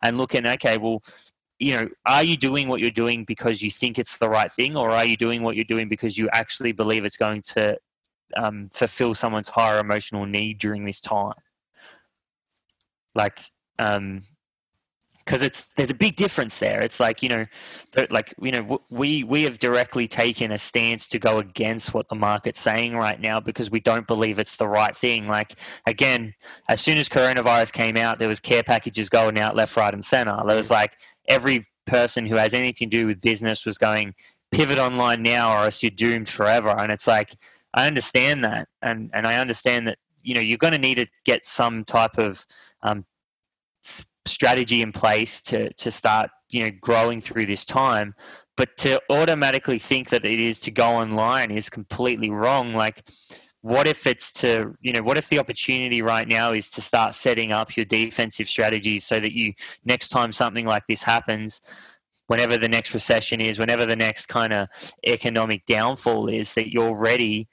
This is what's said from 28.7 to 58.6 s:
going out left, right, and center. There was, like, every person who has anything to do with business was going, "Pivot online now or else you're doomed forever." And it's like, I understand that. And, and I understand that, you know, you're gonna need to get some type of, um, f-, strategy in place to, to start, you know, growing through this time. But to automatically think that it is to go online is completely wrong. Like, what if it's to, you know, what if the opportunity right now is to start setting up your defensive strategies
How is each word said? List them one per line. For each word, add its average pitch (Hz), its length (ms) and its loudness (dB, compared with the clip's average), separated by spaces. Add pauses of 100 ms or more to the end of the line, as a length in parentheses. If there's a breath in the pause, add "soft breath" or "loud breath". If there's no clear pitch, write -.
going 110 280 4
out 107 200 0
left, 110 180 0
right, 104 180 2
and 101 120 -10
center. 110 420 0
There 107 80 4
was, 110 160 0
like, 107 260 2 (300 soft breath)
every 127 400 2 (180)
person 120 400 2
who 107 100 0
has 110 200 4
anything 123 340 -2
to 113 80 0
do 113 80 2
with 104 160 -2
business 110 420 0
was 107 140 -6
going, 107 380 0 (340 soft breath)
"Pivot 139 300 2
online 123 420 2
now 117 340 4
or 104 100 4
else - 180 -2
you're 110 80 0
doomed 110 360 0
forever." 107 420 2
And 104 220 0
it's - 140 -6
like, 107 300 2 (400 soft breath)
I 127 100 4
understand 139 600 2
that. 107 220 -4 (140)
And, 113 320 -6
and 110 140 -2
I 117 80 0
understand 123 540 0
that, - 100 -8 (240)
you 123 100 -6
know, 120 80 0
you're 113 160 0
gonna 160 220 2
need 131 160 2
to 120 100 4 (200)
get 123 200 2
some 117 380 0
type 113 340 2
of, 104 300 -2 (340 loud breath)
um, 104 240 -2 (800)
f-, - 220 -18 (180)
strategy 123 560 2
in 110 100 -2
place 107 500 2
to, 110 320 -4
to - 180 -6
start, 110 400 0 (180)
you 117 140 -2
know, 110 80 -2 (100)
growing 117 400 2
through 110 240 -4
this 98 180 -2
time. 113 520 0 (420 loud breath)
But - 200 0
to 135 220 2 (120)
automatically 143 640 2
think 131 320 -2
that 120 160 2
it 113 140 0
is 113 220 0
to - 100 -8
go 117 240 4
online 113 560 0
is 107 180 -4
completely 113 600 -4
wrong. 120 420 0
Like, 110 340 -2 (540 loud breath)
what 131 260 2
if 151 200 0
it's - 240 0
to, 113 480 0
you 123 140 -4
know, 117 80 0
what 131 160 0
if 151 100 -4
the 147 100 2
opportunity 127 640 -2
right 113 280 0
now 113 240 2
is 107 180 -4
to - 100 -10
start 113 320 2
setting 113 380 0
up 110 240 -2
your 113 100 -2
defensive 113 640 -2
strategies 107 580 0